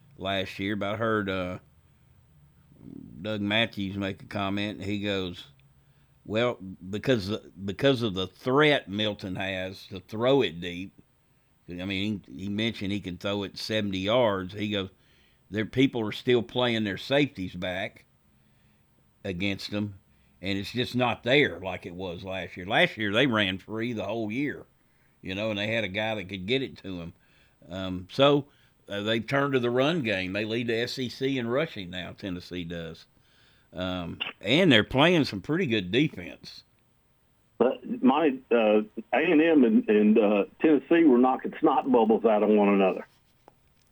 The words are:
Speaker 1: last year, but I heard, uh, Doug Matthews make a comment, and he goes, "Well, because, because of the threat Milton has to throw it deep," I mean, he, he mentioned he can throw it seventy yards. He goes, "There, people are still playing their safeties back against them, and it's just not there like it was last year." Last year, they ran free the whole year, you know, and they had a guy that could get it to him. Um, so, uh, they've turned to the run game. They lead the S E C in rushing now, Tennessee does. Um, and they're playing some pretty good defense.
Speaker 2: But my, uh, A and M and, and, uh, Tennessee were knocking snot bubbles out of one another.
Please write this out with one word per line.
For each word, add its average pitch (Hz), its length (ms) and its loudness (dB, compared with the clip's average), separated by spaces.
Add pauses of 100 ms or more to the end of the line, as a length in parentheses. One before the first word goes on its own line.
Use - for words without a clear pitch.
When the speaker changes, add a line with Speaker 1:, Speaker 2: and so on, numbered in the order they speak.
(180)
Speaker 1:
last 95 400 -4
year, 101 180 -2
but 98 180 -4
I - 20 -8
heard, 107 340 0
uh, 92 280 -4 (1600)
Doug 107 180 -4
Matthews 101 560 -2
make 98 260 -6
a - 40 -20
comment, 101 520 -4
and 98 80 -10
he 104 140 -4
goes, 95 460 -4 (800)
"Well, 117 340 -2 (320)
because, 104 400 0 (340)
because 117 380 0
of 107 120 -2
the 92 120 -2
threat 139 640 2
Milton 101 460 -4
has 95 500 -6
to 95 140 -14
throw 123 420 2
it 85 180 -2
deep," 90 320 -8 (760)
I 87 180 -8
mean, 98 420 -2
he, 69 140 -14
he 101 60 -6
mentioned 104 440 -2
he 104 80 -2
can 90 160 -8
throw 101 260 -4
it 92 160 -10
seventy 104 420 -2
yards. 98 520 2
He 104 180 -6
goes, 98 200 -4 (600)
"There, 107 140 -2
people 127 420 0
are 107 60 -6
still 120 300 2
playing 117 420 0
their 98 140 -4
safeties 131 560 -2
back 92 500 -8 (1200)
against 98 480 -4
them, 104 220 -4 (460)
and 98 160 -4
it's 101 140 -6
just 120 240 -4
not 120 300 -2
there 127 340 2
like 90 280 -10
it 87 80 -14
was 90 280 -10
last 92 340 -10
year." 90 100 -12
Last 139 300 0
year, 107 160 -2
they 123 140 4
ran 104 320 2
free 113 340 -8
the 104 120 -6
whole 104 260 -4
year, 110 340 -6 (560)
you 95 140 -8
know, 107 160 -2
and 101 80 -4
they 101 80 -2
had 113 160 -2
a 101 60 -4
guy 107 260 -4
that 95 140 -8
could 95 180 -8
get 131 160 0
it 110 160 -10
to 92 220 -10
him. 82 120 -12 (560)
Um, 92 440 -8
so, 143 320 4 (440)
uh, 101 140 -6
they've 110 240 -2
turned 139 280 0
to 131 40 6
the 120 120 0
run 139 320 0
game. 92 300 -2
They 104 120 -2
lead 117 240 -4
the 113 140 0
S 120 180 -6
E 123 80 -4
C 135 300 -2
in 117 100 -4
rushing 120 420 -4
now, 90 260 -10
Tennessee 90 460 -8
does. 82 440 -10 (720)
Um, 90 420 -6 (220)
and 151 320 4
they're 107 100 6
playing 147 440 2
some 95 160 -6
pretty 165 240 -2
good 104 260 -2
defense. 101 720 -4 (920)
Speaker 2:
But 127 440 0
my, 135 320 4 (160)
uh, 107 300 4 (320)
A 120 60 2
and 160 240 4
M 156 220 6
and, 113 240 4
and, 107 300 6
uh, 104 260 4 (160)
Tennessee 165 440 4
were 123 140 8
knocking 127 420 2
snot 143 300 2
bubbles 113 340 4
out 107 180 6
of 104 60 2
one 104 200 6
another. 98 380 2 (840)